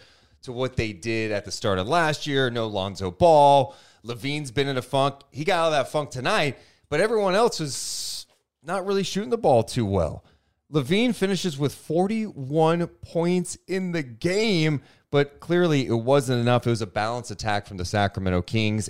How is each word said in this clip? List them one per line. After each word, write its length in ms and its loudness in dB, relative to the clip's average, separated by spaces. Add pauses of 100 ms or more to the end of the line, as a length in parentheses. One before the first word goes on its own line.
(440)
to 80 -14
what 240 -4
they 180 -2
did 380 -4
at 140 -4
the 60 -12
start 280 -2
of 80 -4
last 400 0
year. 240 0
No 160 -4
Lonzo 420 -4
Ball. 640 6 (300)
LaVine's 460 -8
been 160 0
in 100 -2
a 60 -4
funk. 380 0 (100)
He 120 -8
got 160 2
out 80 2
of 40 2
that 200 0
funk 200 -4
tonight, 480 -2 (300)
but 120 -2
everyone 320 2
else 260 2
is 680 -8 (340)
not 240 -6
really 160 0
shooting 300 -4
the 60 0
ball 260 4
too 220 -2
well. 380 -2 (480)
LaVine 440 2
finishes 420 -2
with 160 -2
forty-one 1120 0
points 720 -2 (100)
in 260 -4
the 100 -2
game, 800 0 (260)
but 300 0
clearly 480 2
it 60 0
wasn't 460 2
enough. 280 2
It 20 0
was 140 0
a 40 -8
balanced 440 -4
attack 340 -4
from 120 -14
the 60 -6
Sacramento 600 0
Kings, 460 0